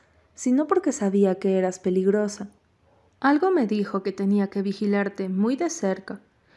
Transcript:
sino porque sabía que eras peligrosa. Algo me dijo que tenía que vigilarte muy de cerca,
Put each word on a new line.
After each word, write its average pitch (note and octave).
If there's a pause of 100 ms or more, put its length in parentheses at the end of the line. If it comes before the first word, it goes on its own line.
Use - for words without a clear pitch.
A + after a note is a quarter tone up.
(340)
sino C4
porque F4+
sabía G3
que F#3+
eras F#3
peligrosa. G3+ (720)
Algo D4
me D#4
dijo G3+
que G3
tenía G3
que G3+
vigilarte G3
muy G#3
de E4+
cerca, G3 (360)